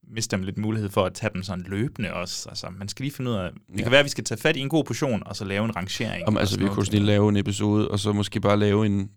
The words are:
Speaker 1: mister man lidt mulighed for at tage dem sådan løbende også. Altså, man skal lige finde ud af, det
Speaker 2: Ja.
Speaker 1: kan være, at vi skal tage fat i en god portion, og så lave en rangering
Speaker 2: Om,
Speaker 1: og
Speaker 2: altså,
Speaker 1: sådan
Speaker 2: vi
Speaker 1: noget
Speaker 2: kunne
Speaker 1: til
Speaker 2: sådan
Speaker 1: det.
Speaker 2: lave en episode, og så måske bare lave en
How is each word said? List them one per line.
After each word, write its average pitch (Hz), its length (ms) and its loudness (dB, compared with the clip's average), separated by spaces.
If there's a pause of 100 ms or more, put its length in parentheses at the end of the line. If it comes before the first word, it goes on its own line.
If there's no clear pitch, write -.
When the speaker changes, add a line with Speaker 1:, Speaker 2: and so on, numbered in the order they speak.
(140)
Speaker 1:
mister 113 240 -4
man 92 80 -2
lidt 95 120 -6
mulighed 107 320 -2
for 98 160 4
at 92 80 -2
tage 110 200 -4
dem 92 100 -6
sådan 90 240 -6
løbende 98 460 -4
også. - 360 -8
Altså, - 180 -10 (120)
man 98 100 -8
skal - 140 -8
lige 143 100 -6
finde 127 180 -4
ud 113 40 0
af, 104 160 -4
det - 260 -12
Speaker 2:
Ja. 101 60 -2
Speaker 1:
kan 120 80 0
være, 135 80 10
at 143 60 6
vi 143 40 -6
skal - 140 -6
tage 110 180 -6
fat 151 160 2
i - 20 -6
en 135 100 -4
god 156 140 2
portion, 120 420 -2
og 101 100 -12
så 107 100 -8
lave 98 200 0
en 113 100 -2
rangering 95 520 -4
Speaker 2:
Om, 107 80 4
Speaker 1:
og - 60 2
Speaker 2:
altså, 98 120 2
Speaker 1:
sådan 95 80 0
Speaker 2:
vi 98 40 2
Speaker 1:
noget 98 100 0
Speaker 2:
kunne 101 100 2
Speaker 1:
til - 60 -4
Speaker 2:
sådan 104 100 4
Speaker 1:
det. 104 60 4
Speaker 2:
lave 104 220 6
en 101 80 4
episode, 104 500 2
og 101 120 -2
så 104 140 0
måske 104 260 -2
bare 104 200 4
lave 104 260 4
en 101 320 0